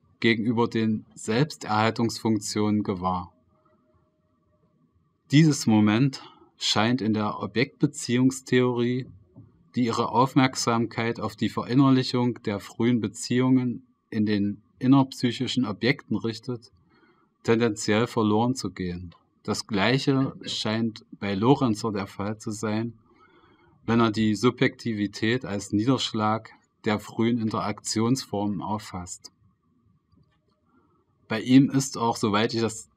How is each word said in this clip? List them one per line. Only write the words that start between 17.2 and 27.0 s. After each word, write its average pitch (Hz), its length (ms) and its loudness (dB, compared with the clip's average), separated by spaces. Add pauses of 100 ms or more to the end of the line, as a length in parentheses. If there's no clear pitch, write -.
tendenziell 117 640 2
verloren 113 480 2
zu 95 160 -8
gehen. 90 420 -8 (300)
Das - 240 -6
Gleiche 131 680 0 (120)
scheint 110 600 -4 (140)
bei 101 140 -4
Lorenzer 113 580 0
der 95 160 -6
Fall 104 300 -8
zu 113 140 -10
sein, 110 420 -6 (920)
wenn 117 140 2
er 117 120 4
die 107 240 0
Subjektivität 113 1120 -2
als 101 260 -8
Niederschlag 110 800 -2 (340)
der 107 140 0
frühen 117 400 -2